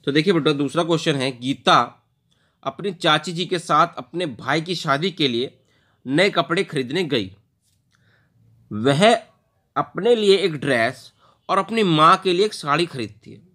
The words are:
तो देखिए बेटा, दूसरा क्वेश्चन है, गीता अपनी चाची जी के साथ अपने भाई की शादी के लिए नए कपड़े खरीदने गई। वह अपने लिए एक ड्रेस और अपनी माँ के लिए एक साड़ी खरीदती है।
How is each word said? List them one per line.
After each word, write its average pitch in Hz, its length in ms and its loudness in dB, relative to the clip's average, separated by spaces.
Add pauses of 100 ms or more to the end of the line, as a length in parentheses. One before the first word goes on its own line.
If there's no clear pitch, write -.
तो 139 40 -2
देखिए 156 220 2
बेटा, 156 200 2
दूसरा 143 300 -2
क्वेश्चन 160 320 0
है, 131 180 -4
गीता 127 680 0 (600)
अपनी 175 300 -6
चाची 156 400 0
जी 175 120 -4
के 165 140 -4
साथ 160 380 0
अपने 170 300 -8
भाई 135 340 -4
की 170 140 -6
शादी 160 360 -2
के 156 160 -2
लिए 120 300 -4 (480)
नए 160 260 2
कपड़े 170 340 -2
खरीदने 147 400 -4
गई। 113 260 -4 (1400)
वह 139 420 4 (640)
अपने 190 400 0
लिए 202 220 4
एक 175 180 -2
ड्रेस 131 560 -2 (380)
और 185 80 0
अपनी 214 280 -2
माँ 160 320 6
के 180 160 -2
लिए 185 120 2
एक 214 80 -4
साड़ी 156 340 -2
खरीदती 113 440 -12
है। 110 100 -20 (140)